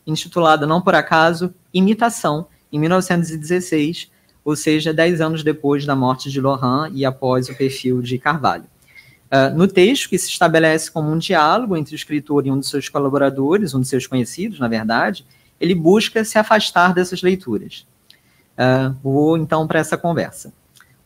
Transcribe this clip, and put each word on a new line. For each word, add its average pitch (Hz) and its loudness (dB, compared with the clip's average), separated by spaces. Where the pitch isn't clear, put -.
intitulada, 156 0
não 160 2
por 185 2
acaso, 165 2
Imitação, 190 0
em 147 -2
mil 160 2
novecentos 175 0
e 160 -6
dezesseis, 165 -4
ou 151 0
seja, 156 0
dez 165 2
anos 160 -2
depois 147 0
da 143 0
morte 127 -2
de 135 -4
Laurent 135 0
e 135 -4
após 127 -2
o 131 -16
perfil 127 -2
de 123 -6
Carvalho. 120 -2
Ah, 135 4
no 160 4
texto, 196 2
que 185 0
se - -8
estabelece 160 2
como 151 -4
um 160 0
diálogo 180 2
entre 151 -6
o - -12
escritor 143 -2
e 135 -2
um 135 0
de 131 -6
seus 139 -6
colaboradores, 139 0
um 135 0
de 127 -2
seus 131 -2
conhecidos, 156 -6
na 123 0
verdade, 113 -2
ele 175 0
busca 196 2
se - -4
afastar 208 2
dessas 180 -2
leituras. 180 -4
Ah, 131 2
vou, 147 2
então, 156 0
para 156 0
essa 156 -2
conversa. 165 -6